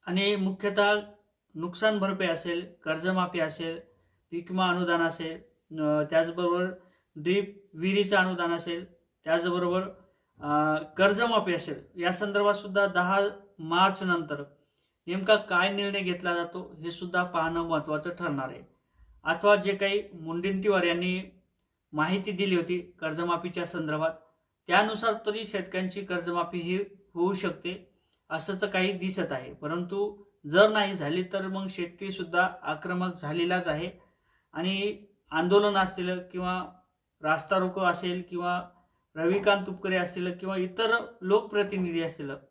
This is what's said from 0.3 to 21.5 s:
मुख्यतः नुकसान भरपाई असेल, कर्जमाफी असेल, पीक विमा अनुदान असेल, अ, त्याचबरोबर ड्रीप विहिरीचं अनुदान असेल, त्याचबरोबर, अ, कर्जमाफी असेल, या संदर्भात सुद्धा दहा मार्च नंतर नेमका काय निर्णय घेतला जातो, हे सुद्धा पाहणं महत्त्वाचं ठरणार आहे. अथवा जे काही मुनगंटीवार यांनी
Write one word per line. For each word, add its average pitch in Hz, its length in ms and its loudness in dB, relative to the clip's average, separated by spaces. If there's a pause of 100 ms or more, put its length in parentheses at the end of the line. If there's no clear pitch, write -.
मुख्यतः 202 580 2 (600)
नुकसान 180 440 0
भरपाई 190 280 0
असेल, 170 400 -2 (180)
कर्जमाफी 180 560 0
असेल, 160 400 -4 (500)
पीक 175 200 -8
विमा 185 180 2
अनुदान 175 320 2
असेल, 165 360 -2 (440)
अ, 151 300 2
त्याचबरोबर 175 560 2 (500)
ड्रीप 190 580 -2
विहिरीचं 190 420 2
अनुदान 175 360 2
असेल, 170 400 -6 (320)
त्याचबरोबर, 175 580 2 (580)
अ, 151 420 2
कर्जमाफी 202 720 2
असेल, 160 460 -8
या 175 120 0
संदर्भात 202 420 2
सुद्धा 202 320 0
दहा 180 340 2 (380)
मार्च 180 440 2
नंतर 156 400 -2 (640)
नेमका 190 300 4
काय 190 360 2
निर्णय 202 280 -2
घेतला 175 340 -2
जातो, 175 460 -6
हे 170 100 -6
सुद्धा 180 340 -2
पाहणं 170 380 -2
महत्त्वाचं 156 480 -2
ठरणार 147 380 -4
आहे. 139 140 -12 (640)
अथवा 185 320 6
जे 196 180 0
काही 196 280 0 (120)
मुनगंटीवार 185 680 0
यांनी 180 600 -2 (500)